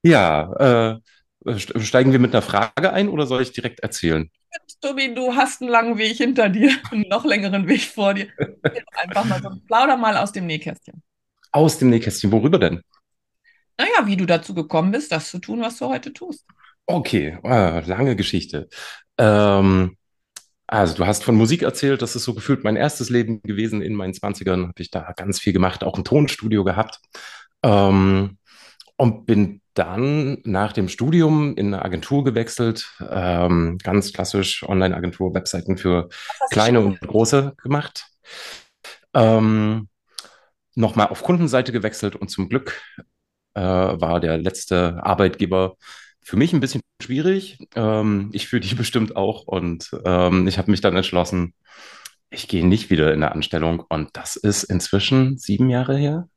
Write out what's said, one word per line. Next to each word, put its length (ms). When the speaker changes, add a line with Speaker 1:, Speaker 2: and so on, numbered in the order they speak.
Speaker 1:
Ja, 960
äh, 80
st-, 320
steigen 260
wir 80
mit 160
einer 80
Frage 500
ein 160
oder 200
soll 140
ich 100
direkt 260
erzählen? 500
Speaker 2:
Tobi, 340
du 220
hast 260
einen 80
langen 280
Weg 180
hinter 320
dir, 220
<laughs> 80
einen 180
noch 160
längeren 440
Weg 140
vor 320
dir. 120
Speaker 1:
<laughs> 680
Speaker 2:
Einfach 200
mal 160
so, 100
plauder 280
mal 200
aus 160
dem 140
Nähkästchen. 580
Speaker 1:
Aus 260
dem 120
Nähkästchen, 420
worüber 260
denn? 220
Speaker 2:
Naja, 280
wie 100
du 100
dazu 260
gekommen 380
bist, 220
das 180
zu 80
tun, 220
was 180
du 100
heute 240
tust. 320
Speaker 1:
Okay, 580
äh, 440
lange 280
Geschichte. 520
Ähm, 800
also 280
du 100
hast 160
von 140
Musik 260
erzählt, 400
das 140
ist 80
so 100
gefühlt 300
mein 100
erstes 340
Leben 340
gewesen. 400
In 120
meinen 200
Zwanzigern 520
habe 160
ich 80
da 260
ganz 220
viel 140
gemacht, 320
auch 120
ein 60
Tonstudio 600
gehabt. 340
Ähm, 760
und 300
bin 340
dann 680
nach 300
dem 160
Studium 680
in 160
eine 120
Agentur 400
gewechselt, 680
ähm, 720
ganz 320
klassisch 560
Online-Agentur, 680
Webseiten 420
für 320
Speaker 2:
Was 320
hast 100
du 40
Speaker 1:
kleine 260
Speaker 2:
studiert? 220
Speaker 1:
und 60
große 540
gemacht. 440
Ähm, 760
nochmal 340
auf 140
Kundenseite 480
gewechselt 460
und 120
zum 200
Glück, 320
äh, 80
war 560
der 200
letzte 640
Arbeitgeber 720
für 140
mich 160
ein 80
bisschen 200
schwierig, 560
ähm, 560
ich 160
für 100
die 160
<laughs> 0
bestimmt 400
auch. 300
Und, 500
ähm, 440
ich 100
habe 140
mich 80
dann 160
entschlossen, 580
ich 180
gehe 180
nicht 240
wieder 240
in 80
eine 100
Anstellung. 560
Und 260
das 200
ist 300
inzwischen 760
sieben 320
Jahre 260
her. 400